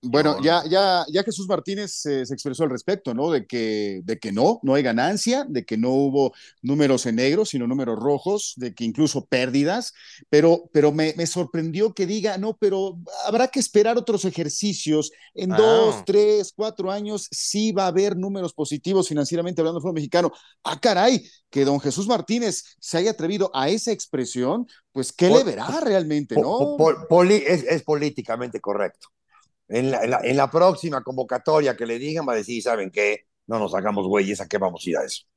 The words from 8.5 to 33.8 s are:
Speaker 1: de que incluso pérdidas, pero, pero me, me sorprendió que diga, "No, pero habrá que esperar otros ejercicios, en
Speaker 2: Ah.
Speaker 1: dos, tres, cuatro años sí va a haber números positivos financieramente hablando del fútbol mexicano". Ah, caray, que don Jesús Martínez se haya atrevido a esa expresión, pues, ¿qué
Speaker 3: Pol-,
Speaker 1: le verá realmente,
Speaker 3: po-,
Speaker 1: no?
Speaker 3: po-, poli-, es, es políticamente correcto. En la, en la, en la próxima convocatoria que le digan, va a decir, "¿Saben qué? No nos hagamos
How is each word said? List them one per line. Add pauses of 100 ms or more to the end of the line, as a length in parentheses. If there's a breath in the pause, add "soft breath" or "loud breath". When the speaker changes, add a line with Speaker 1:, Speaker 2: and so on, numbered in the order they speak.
Speaker 1:
de
que
incluso
pérdidas, (380 loud breath)
pero,
pero
me,
me
sorprendió
que
diga,
"No,
pero (300)
habrá
que
esperar
otros
ejercicios, (240 soft breath)
en
Speaker 2:
Ah.
Speaker 1:
dos,
tres,
cuatro
años
sí
va
a
haber
números
positivos
financieramente
hablando
del
fútbol
mexicano". (320 loud breath)
Ah,
caray, (220 loud breath)
que
don
Jesús
Martínez
se
haya
atrevido
a
esa
expresión, (240 soft breath)
pues,
¿qué
Speaker 3:
Pol-,
Speaker 1:
le
verá
realmente,
Speaker 3:
po-,
Speaker 1:
no?
Speaker 3:
po-,
poli-,
es,
es
políticamente
correcto. (640 soft breath)
En
la,
en
la,
en
la
próxima
convocatoria
que
le
digan,
va
a
decir,
"¿Saben
qué? (200)
No
nos
hagamos